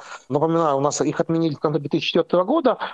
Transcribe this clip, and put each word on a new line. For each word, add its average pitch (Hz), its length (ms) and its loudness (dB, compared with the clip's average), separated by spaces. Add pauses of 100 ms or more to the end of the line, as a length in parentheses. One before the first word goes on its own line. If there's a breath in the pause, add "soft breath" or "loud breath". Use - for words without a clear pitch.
(280 loud breath)
напоминаю, 160 480 2
у 135 60 0
нас 143 180 0
их 143 220 0
отменили 165 340 0
в - 40 -14
конце 156 200 0
две 143 80 -10
тысячи - 200 -2
четвертого 175 360 2
года, 254 360 2 (140 loud breath)